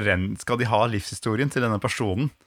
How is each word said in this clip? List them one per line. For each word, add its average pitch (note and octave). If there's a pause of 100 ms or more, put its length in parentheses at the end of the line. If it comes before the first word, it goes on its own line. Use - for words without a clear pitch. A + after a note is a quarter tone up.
renn-, F#2+
skal A#2+
de A2+
ha A2
livshistorien A2+
til B2+
denne G#2+
personen A#2 (160)